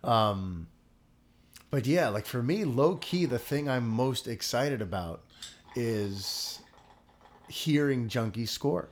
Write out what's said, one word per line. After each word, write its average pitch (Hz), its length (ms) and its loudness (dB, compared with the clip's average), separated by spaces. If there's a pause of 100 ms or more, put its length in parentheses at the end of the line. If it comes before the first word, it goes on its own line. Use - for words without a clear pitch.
Um, 98 640 2 (1040)
but 131 160 0
yeah, 151 220 4
like, 104 160 -2
for 120 180 -2
me, 180 220 0
low 143 320 4
key, 175 280 0
the 123 140 0
thing 143 300 -2
I'm 123 180 0
most 120 400 0
excited 120 540 -2
about 87 400 -6 (540)
is 104 840 -4 (880)
hearing 143 640 2
Junkie's 113 420 -2
score. - 400 -2